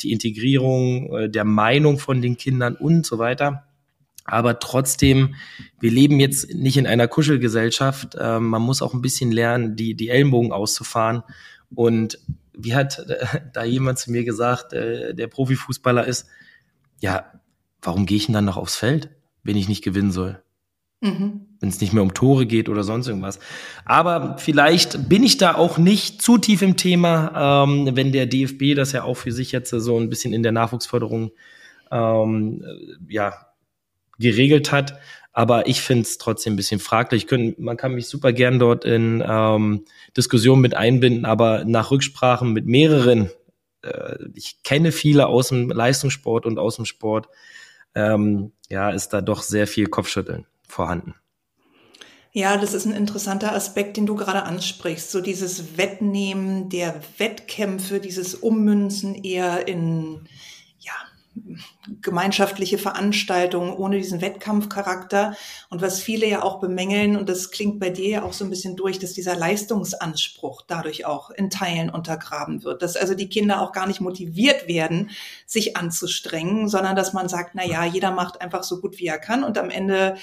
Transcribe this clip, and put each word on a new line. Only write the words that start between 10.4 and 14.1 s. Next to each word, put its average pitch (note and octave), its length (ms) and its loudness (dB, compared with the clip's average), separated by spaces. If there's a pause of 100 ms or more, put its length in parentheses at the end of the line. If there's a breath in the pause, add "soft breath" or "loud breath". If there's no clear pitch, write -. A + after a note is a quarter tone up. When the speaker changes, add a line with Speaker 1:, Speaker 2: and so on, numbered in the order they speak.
Speaker 1:
auszufahren. A2+ 720 -2 (500 loud breath)
Und A2+ 460 2 (340)
wie A#2 220 -4
hat, C#3 240 0
äh, - 420 -4 (120)
da A2+ 100 -6
jemand B2+ 360 0
zu A#2+ 120 -8